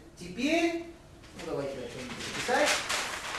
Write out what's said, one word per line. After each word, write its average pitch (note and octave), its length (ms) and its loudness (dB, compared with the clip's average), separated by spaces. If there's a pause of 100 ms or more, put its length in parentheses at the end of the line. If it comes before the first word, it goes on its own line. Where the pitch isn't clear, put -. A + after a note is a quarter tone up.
(180)
теперь, E4 680 2 (540)
ну, - 80 -10
давайте C#3 280 -2
начнем B2 340 -8 (280)
писать. C#4+ 320 4 (720)